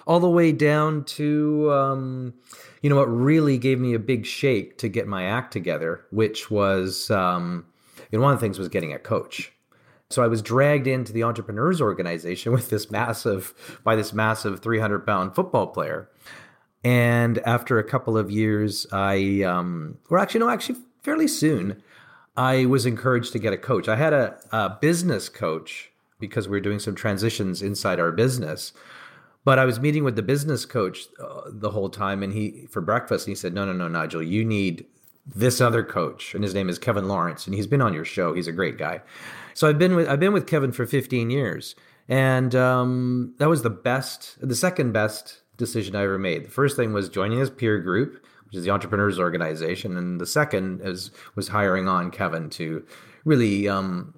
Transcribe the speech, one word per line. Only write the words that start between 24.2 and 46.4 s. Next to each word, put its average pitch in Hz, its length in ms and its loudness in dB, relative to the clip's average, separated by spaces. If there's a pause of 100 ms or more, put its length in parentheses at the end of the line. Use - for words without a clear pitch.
a 104 300 -2
business 165 480 0
coach - 640 -6 (280)
because 104 280 -4
we 101 100 -2
were 101 40 -2
doing 101 180 -2
some 101 160 -4
transitions 98 640 -2
inside 98 380 -2
our 85 120 2
business. 107 640 -2 (720)
But 131 140 6
I 131 60 6
was 120 140 0
meeting 147 240 0
with 127 120 0
the 107 80 0
business 143 420 0
coach, 92 400 -4 (180)
uh, - 180 -14 (100)
the 107 180 -6
whole 98 220 -2
time, 98 320 -2
and 98 100 -4
he, 107 380 -6
for 101 100 -4
breakfast, 104 460 0
and 104 40 -4
he 98 40 -6
said, 92 180 -6
"No, 98 100 -2
no, 98 100 -2
no, 90 140 -4
Nigel, 82 360 -4
you 98 200 0
need 101 440 -2 (360)
this 123 380 0
other 117 220 4
coach." - 500 -6
And 95 100 -4
his 92 120 -2
name 98 120 0
is 87 120 -4
Kevin 101 280 -2
Lawrence, 85 380 -2
and 92 80 -6
he's 101 140 -2
been 139 140 2
on 110 120 2
your 78 120 -4
show. 85 280 0
He's 85 140 -4
a 85 40 -6
great 82 280 -2
guy. 80 220 -6 (520)
So 151 160 2
I've 151 80 4
been 180 180 4
with, 165 120 4
I've 139 120 2
been 190 140 4
with 185 140 0
Kevin 135 240 2
for 120 160 -2
fifteen 123 420 0
years. 120 460 -4 (340)
And, 131 460 2
um, 127 800 2
that 147 120 4
was 160 120 2
the 117 80 0
best, - 720 -4
the 131 140 -2
second 165 380 0
best 107 440 -2 (180)
decision 104 400 -4
I 101 80 0
ever 98 140 0
made. 90 280 -2